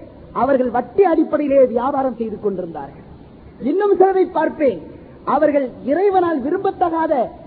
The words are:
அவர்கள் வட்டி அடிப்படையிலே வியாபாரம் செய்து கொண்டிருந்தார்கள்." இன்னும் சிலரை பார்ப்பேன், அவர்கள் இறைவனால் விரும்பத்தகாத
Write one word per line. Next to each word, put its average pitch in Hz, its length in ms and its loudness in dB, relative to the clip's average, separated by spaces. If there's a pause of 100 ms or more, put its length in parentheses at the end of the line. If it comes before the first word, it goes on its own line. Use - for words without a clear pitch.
(340)
அவர்கள் 254 360 0
வட்டி 240 340 0
அடிப்படையிலே 294 640 2
வியாபாரம் 254 520 -2
செய்து 214 220 -6
கொண்டிருந்தார்கள்." 170 640 -8 (560)
இன்னும் 381 340 0
சிலரை 381 320 4
பார்ப்பேன், 302 520 -2 (480)
அவர்கள் 277 400 2 (180)
இறைவனால் 339 540 2
விரும்பத்தகாத 349 760 -2 (340)